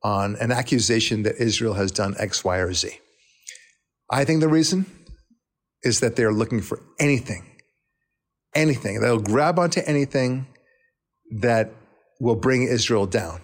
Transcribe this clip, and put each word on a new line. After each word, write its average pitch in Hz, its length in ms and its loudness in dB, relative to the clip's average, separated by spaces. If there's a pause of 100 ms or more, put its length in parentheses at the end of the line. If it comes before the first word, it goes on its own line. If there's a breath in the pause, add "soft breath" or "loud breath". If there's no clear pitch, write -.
on 101 340 0
an 117 160 -2
accusation 113 680 0
that 107 140 0
Israel 113 380 0
has 98 180 -2
done 98 260 -2
X, - 260 -4
Y, 92 140 0
or 92 140 -2
Z. - 260 -4 (1120 loud breath)
I 135 140 2
think 160 160 2
the 160 80 4
reason 160 380 2 (960)
is 120 180 0
that 117 160 0
they're 113 160 4
looking 110 280 0
for - 200 -8 (180)
anything, 127 460 0 (1080)
anything. 120 460 0
They'll 113 200 2
grab 143 380 2
onto 175 280 0
anything 135 600 0 (920 soft breath)
that 113 300 2 (500)
will 113 160 2
bring 127 280 2
Israel 117 420 0
down. 92 380 -4